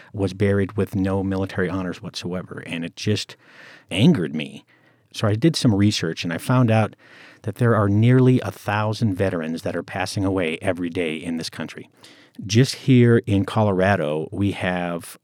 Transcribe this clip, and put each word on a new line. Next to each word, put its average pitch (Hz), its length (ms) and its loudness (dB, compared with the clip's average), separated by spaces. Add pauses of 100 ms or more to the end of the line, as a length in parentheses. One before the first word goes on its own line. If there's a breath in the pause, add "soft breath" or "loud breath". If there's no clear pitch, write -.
(120)
was 98 200 -4
buried 98 440 0
with 98 180 -2
no 95 300 0
military 95 440 -2
honors 92 320 -6
whatsoever. 90 640 -10
And 82 200 -8
it 85 100 -10
just - 420 -4 (540 loud breath)
angered 98 420 2
me. - 320 -10 (480 soft breath)
So - 140 -4
I 104 80 2
did 156 220 2
some 110 180 2
research, 98 480 0
and 85 100 -6
I 85 60 -6
found 127 320 2
out 110 240 2 (480 loud breath)
that 101 140 -8
there 117 180 2
are 101 140 2
nearly 127 520 6
a 95 120 -8
thousand 107 600 -2
veterans 85 480 -4
that 87 120 -6
are 85 80 -4
passing 95 420 -6
away 92 380 -2
every 90 260 -4
day 80 280 -4
in 85 200 -8
this 82 140 -8
country. - 400 -14 (560 loud breath)
Just 110 300 2
here 120 500 6
in 98 180 2
Colorado, 92 880 0
we 95 200 0
have 87 720 -6